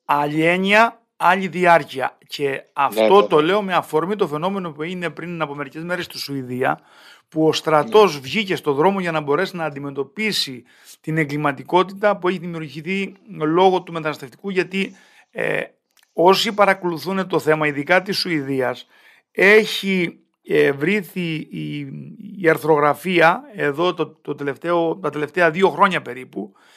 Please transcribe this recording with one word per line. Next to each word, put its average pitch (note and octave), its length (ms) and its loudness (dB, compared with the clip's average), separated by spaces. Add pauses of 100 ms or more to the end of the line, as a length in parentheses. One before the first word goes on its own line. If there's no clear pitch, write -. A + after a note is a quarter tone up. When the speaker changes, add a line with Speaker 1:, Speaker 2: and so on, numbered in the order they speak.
Speaker 1:
άλλη D3 400 0
έννοια, G3 560 4 (140)
άλλη F#3 320 2
διάρκεια. D3+ 720 2 (100)
Και C#3+ 220 -4
Speaker 2:
Ναι, C3+ 240 -8
Speaker 1:
αυτό A#2 280 0
Speaker 2:
βέβαια. G#2 260 6
Speaker 1:
το D3+ 140 4
λέω F#3 200 2
με F#3+ 120 -4
αφορμή D#3+ 420 -2
το G3 120 0
φαινόμενο F3 440 -4
που D3 120 -10
είναι F3+ 260 -6
πριν E3 320 -10
από C#3+ 140 -6
μερικές D3 280 -10
μέρες F3 220 -6
στη - 120 -16
Σουηδία, C3 600 -4 (500)
που D#3 180 0
ο D3+ 60 4
στρατός F3 600 4
Speaker 2:
Ναι. D3 60 -10
Speaker 1:
βγήκε E3+ 360 -4
στο C#3+ 180 -2
δρόμο F#3 260 2
για F3 120 -4
να D#3 100 -2
μπορέσει E3 340 -2
να E3+ 100 -6
αντιμετωπίσει C#3 1000 -6 (380)
την D#3+ 160 -4
εγκληματικότητα D#3+ 1000 0
που F3 100 -4
έχει F#3+ 100 -2
δημιουργηθεί E3 760 -8 (260)
λόγω F3 420 4
του E3+ 120 -12
μεταναστευτικού, D#3 560 -8
γιατί, F#3+ 460 -2 (360)
ε, - 300 -4 (520)
όσοι F3 400 4
παρακολουθούν F#3+ 720 0
το F3+ 120 0
θέμα, D#3 280 2
ειδικά D3 340 0
της F#3+ 160 -4
Σουηδίας, C3+ 680 -4 (440)
έχει, G3 880 2 (240)
ε, D3 280 2
βρήθει E3+ 640 -4 (180)
η, D3+ 280 -10 (580)
η E3 120 2
αρθρογραφία D#3+ 920 2 (120)
εδώ E3 380 -2
το, E3 140 -4
το - 280 -12
τελευταίο, D#3+ 600 -2
τα F3+ 140 -6
τελευταία D3+ 420 2
δύο F3+ 180 4
χρόνια E3 320 2
περίπου, B2+ 520 -12 (240)